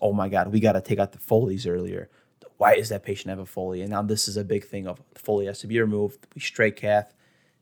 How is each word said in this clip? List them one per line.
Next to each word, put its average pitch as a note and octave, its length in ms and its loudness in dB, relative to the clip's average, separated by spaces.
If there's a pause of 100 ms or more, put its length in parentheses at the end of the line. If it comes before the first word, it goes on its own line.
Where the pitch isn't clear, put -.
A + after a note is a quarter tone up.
"Oh G#2 100 2
my G2+ 160 0
God, F#2+ 240 0
we A2 80 4
gotta G#2 220 4
take G#2 180 -2
out G2 140 0
the - 60 -20
Foleys A2 460 0
earlier. F2+ 440 -6 (480)
Why A2 180 6
does A#2 140 0
that G#2 140 -6
patient G2 260 -6
have F#2+ 100 -6
a F#2+ 60 -10
Foley?" F#2 340 -6
And G2+ 120 -6
now G2+ 100 0
this G#2+ 260 0
is G2+ 80 -6
a G#2 80 -2
big G2+ 220 -2
thing G2 220 -10
of F2+ 140 -10 (120)
the - 60 -20
Foley G2+ 260 0
has G2+ 140 -8
to - 80 -12
be A2+ 120 0
removed, G#2 560 -2
we C#3 60 -14
straight G#2+ 340 2
cath. G#2 380 0 (480)